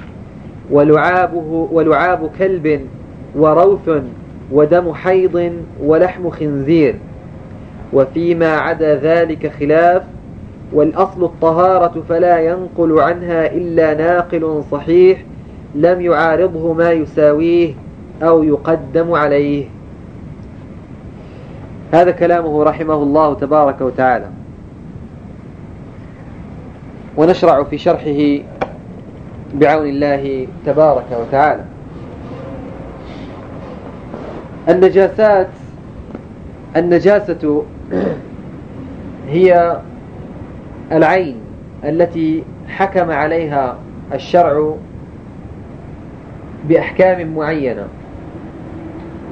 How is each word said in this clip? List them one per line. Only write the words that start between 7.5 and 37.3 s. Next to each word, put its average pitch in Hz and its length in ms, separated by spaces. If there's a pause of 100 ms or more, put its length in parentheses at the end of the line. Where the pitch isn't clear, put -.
وفيما 165 640
عدا 151 400
ذلك 156 560
خلاف، 165 500 (720)
والأصل 160 520
الطهارة 170 840
فلا 170 320
ينقل 165 600
عنها 170 520
إلا 160 420
ناقل 160 760
صحيح 170 540 (500)
لم 175 260
يعارضه 165 720
ما 170 200
يساويه 160 840 (480)
أو 165 200
يقدم 156 720
عليه. 143 520 (2250)
هذا 180 160
كلامه 170 520
رحمه 156 320
الله 147 400
تبارك 143 460
وتعالى، 127 460 (3000)
ونشرع 160 480
في 147 140
شرحه 147 680 (1120)
بعون 147 340
الله 139 580 (200)
تبارك 143 460
وتعالى. 117 520 (3000)
النجاسات، 185 800 (1300)
النجاسة 170 840 (1700)